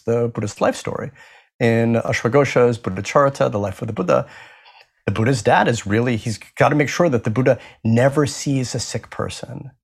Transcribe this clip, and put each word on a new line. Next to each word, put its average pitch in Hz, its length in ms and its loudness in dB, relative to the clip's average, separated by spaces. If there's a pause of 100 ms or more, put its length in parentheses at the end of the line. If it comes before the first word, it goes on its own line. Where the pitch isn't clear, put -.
the 117 220 0
Buddhist 113 340 -6
life 254 140 2
story. - 380 -10 (480)
In 117 340 2
Ashwagosha's 123 840 2
Buddha 95 240 -6
Charita, 139 520 0
The 104 80 -2
Life 101 220 -6
of 127 40 -6
the 110 60 -6
Buddha, 165 340 0 (800)
the 101 60 0
Buddha's 113 300 0
dad 135 260 4
is 120 180 -2
really, 117 300 0
he's 107 220 -6 (180)
gotta 143 180 4
make 147 140 2
sure 175 200 2
that 120 140 0
the 113 80 -2
Buddha 127 300 2 (240)
never 135 420 4
sees 135 480 -4
a 113 60 -6
sick - 300 -10
person - 600 -10 (140)